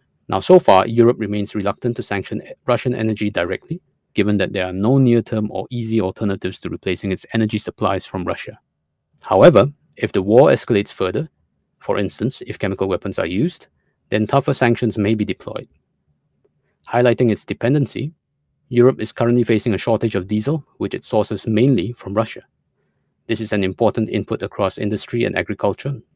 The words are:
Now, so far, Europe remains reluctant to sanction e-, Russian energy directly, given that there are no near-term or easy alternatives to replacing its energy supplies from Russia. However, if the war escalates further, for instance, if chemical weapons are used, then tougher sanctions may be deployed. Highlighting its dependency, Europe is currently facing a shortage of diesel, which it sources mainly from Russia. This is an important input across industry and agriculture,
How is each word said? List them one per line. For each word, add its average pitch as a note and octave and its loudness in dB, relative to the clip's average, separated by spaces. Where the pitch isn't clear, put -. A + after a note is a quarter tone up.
Now, - -2
so F#3 8
far, F#2+ 6
Europe A#2 4
remains G#2 -4
reluctant G#2 -4
to A2+ -8
sanction G2+ -6
e-, - -18
Russian B2 0
energy G#2+ -2
directly, F#2+ -6
given G#2 2
that F2+ -2
there F#2 -4
are F#2 -6
no A2 2
near-term A#2 2
or - -8
easy A2+ -2
alternatives F#2+ -4
to F2 -10
replacing F#2 -6
its - -8
energy G#2+ -2
supplies F#2+ -4
from F#2 -8
Russia. - -10
However, B2 6
if - -4
the F#2+ 0
war A#2+ 6
escalates A2+ 0
further, G#2 -4
for - -4
instance, - -4
if - -12
chemical F#2+ -2
weapons F#2+ -4
are F#2 -2
used, G2+ -4
then G#2+ 0
tougher C#3 0
sanctions A#2 0
may G#2 0
be G#2 -2
deployed. - -8
Highlighting A#2+ 2
its - -4
dependency, C#3 -2
Europe B2 4
is G#2+ -6
currently A#2+ 2
facing A2 0
a F#2+ 0
shortage A2 -2
of F#2+ -4
diesel, G#2+ -2
which G2+ -4
it - -8
sources G#2+ -2
mainly A2+ 2
from - -14
Russia. A2 -4
This A2+ -4
is A2 -6
an G2+ 0
important G#2 0
input G#2+ -4
across G2 -4
industry G#2+ -4
and G2 -4
agriculture, G2+ -4